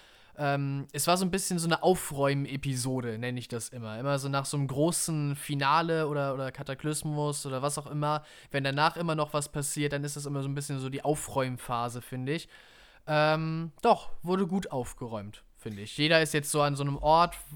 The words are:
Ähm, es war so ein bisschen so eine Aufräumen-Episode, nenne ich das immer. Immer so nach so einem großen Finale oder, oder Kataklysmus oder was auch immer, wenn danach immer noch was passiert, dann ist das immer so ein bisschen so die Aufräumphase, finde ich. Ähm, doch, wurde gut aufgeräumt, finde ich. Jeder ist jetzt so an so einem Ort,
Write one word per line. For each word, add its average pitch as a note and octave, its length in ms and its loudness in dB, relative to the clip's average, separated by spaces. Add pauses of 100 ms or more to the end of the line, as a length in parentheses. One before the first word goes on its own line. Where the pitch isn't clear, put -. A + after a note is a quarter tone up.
(380)
Ähm, C#3 560 -2
es D3 140 -2
war F3+ 100 6
so F#3+ 80 2
ein F3 60 0
bisschen F3+ 280 -2
so E3 80 -2
eine D#3+ 160 2
Aufräumen-Episode, C#3 1400 2
nenne B2 180 -4
ich A#2+ 120 -8
das A#2 200 -6
immer. A2+ 300 -8
Immer C#3 180 0
so C3+ 120 -4
nach C#3 160 0
so D3 120 -2
einem C#3 100 2
großen D3 680 2
Finale D#3 720 2
oder, C#3+ 260 0
oder C3 180 -4
Kataklysmus D3 920 -4
oder C3 160 -4
was D3 160 0
auch D3 100 -8
immer, D3 360 0 (260)
wenn C#3 140 -2
danach D3 340 2
immer E3 160 0
noch D3+ 200 0
was C#3+ 180 -2
passiert, D3 420 -2
dann C#3+ 100 -2
ist D3 120 -6
das D3 100 -10
immer C#3 160 -2
so C3+ 80 -2
ein C#3 60 -4
bisschen C#3+ 240 -4
so C3 100 -4
die C#3 140 -6
Aufräumphase, B2+ 960 -2
finde C3 320 -6
ich. E3 140 -4 (580)
Ähm, D#3+ 640 2 (120)
doch, - 260 4 (140)
wurde F#3+ 240 2
gut F#3 240 -2
aufgeräumt, A2+ 720 -6 (140)
finde G#2 240 -10
ich. - 160 -10
Jeder D#3+ 240 6
ist D#3 120 2
jetzt D3 160 0
so D3+ 120 2
an C#3+ 140 2
so C#3 80 -2
einem C#3+ 140 -2
Ort, E3 380 4 (200)